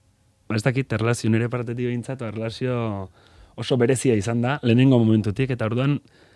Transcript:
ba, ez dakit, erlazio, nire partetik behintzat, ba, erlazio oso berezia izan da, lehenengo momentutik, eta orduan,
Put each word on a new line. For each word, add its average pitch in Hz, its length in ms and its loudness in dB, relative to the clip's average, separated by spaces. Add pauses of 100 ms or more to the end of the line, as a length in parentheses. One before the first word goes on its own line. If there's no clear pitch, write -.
(480)
ba, 107 80 -4
ez 110 80 -2
dakit, 131 300 -2
erlazio, 113 360 -2
nire 113 200 0
partetik 123 380 -6
behintzat, 123 320 -6
ba, 113 100 -8
erlazio 110 800 -6 (460)
oso 123 220 -2
berezia 120 380 2
izan 117 260 -2
da, 135 220 -2
lehenengo 127 340 6
momentutik, 110 540 2
eta 120 140 -4
orduan, 127 340 0 (360)